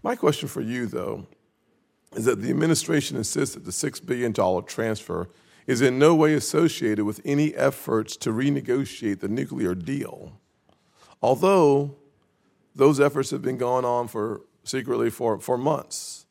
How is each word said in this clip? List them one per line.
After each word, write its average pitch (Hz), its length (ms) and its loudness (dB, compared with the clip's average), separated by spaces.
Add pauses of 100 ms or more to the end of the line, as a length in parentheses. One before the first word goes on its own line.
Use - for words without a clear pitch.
My 247 140 -2
question 151 320 0
for - 140 -8
you, 120 240 -4
though, 98 420 -8 (880)
is 113 100 -4
that 117 160 2
the 120 80 -4
administration 151 680 0
insists 131 380 -4
that - 100 -18
the 123 60 -10
six - 280 -6
billion 123 320 -4
dollar 92 300 0
transfer 92 680 -6 (380)
is 120 140 0
in 127 180 2
no 160 160 8
way 156 180 4
associated 127 720 0
with 107 180 -6
any 151 300 0
efforts - 640 -2
to - 140 -4
renegotiate 123 880 -2
the 101 80 -6
nuclear 107 480 -4
deal, - 640 -10 (840)
although 143 720 4 (800)
those 139 240 6
efforts 143 300 2
have 131 120 -6
been 131 160 -2
going 123 280 0
on 123 220 -2
for, 110 340 -6 (220)
secretly 117 460 -2
for, 113 280 -2
for 127 200 -2
months. - 720 -4